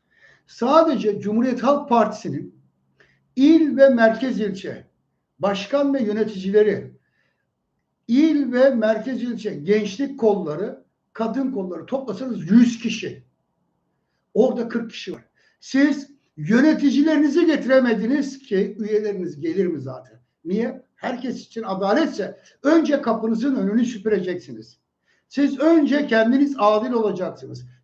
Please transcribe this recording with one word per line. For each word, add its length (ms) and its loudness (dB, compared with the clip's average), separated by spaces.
Sadece 720 0
Cumhuriyet 440 -2
Halk 260 0
Partisi'nin 640 -2
il 420 4
ve 120 8
merkez 500 2
ilçe 480 -8
başkan 540 0
ve 100 0
yöneticileri, 880 0
il 460 2
ve 160 4
merkez 540 -2
ilçe 320 -6
gençlik 640 -2
kolları, 640 -2
kadın 380 -4
kolları 340 -8
toplasanız 640 -8
yüz 280 6
kişi. 440 -8
Orada 340 0
kırk 240 -6
kişi 220 -14
var. 120 -20
Siz 500 0
yöneticilerinizi 1080 2
getiremediniz 920 0
ki 400 -4
üyeleriniz 600 -4
gelir 280 -2
mi 140 -6
zaten? 380 -16
Niye? 400 -6
Herkes 520 -10
için 160 -12
adaletse 760 -2
önce 380 2
kapınızın 540 -2
önünü 300 0
süpüreceksiniz. 920 -6
Siz 320 -2
önce 480 4
kendiniz 500 2
adil 340 2
olacaksınız. 760 -4